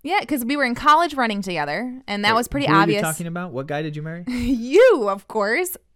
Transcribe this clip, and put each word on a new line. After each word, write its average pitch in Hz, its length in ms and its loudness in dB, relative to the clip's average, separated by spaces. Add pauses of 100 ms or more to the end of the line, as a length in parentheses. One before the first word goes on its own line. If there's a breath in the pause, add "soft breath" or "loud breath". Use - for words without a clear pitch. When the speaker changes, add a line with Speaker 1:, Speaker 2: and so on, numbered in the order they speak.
Speaker 1:
Yeah, 359 240 -2
'cause 294 180 -4
we 269 140 -2
were 285 60 0
in 247 100 0
college 302 400 4
running 220 300 -2
together, 185 640 -4
and 202 180 -4
that 208 80 6
Speaker 2:
Wait, 226 40 4
Speaker 1:
was 240 100 0
pretty 285 180 -2
Speaker 2:
who - 80 2
are 196 40 6
you 196 40 6
Speaker 1:
obvious. 208 220 2
Speaker 2:
talking 165 240 -4
about? 175 240 -8
What 135 160 -8
guy 151 160 -4
did 151 120 -8
you 151 60 -8
marry? 165 240 -12
Speaker 1:
<laughs> - 20 -8
You, 247 840 4
of 196 180 -6
course. 226 500 -2 (180)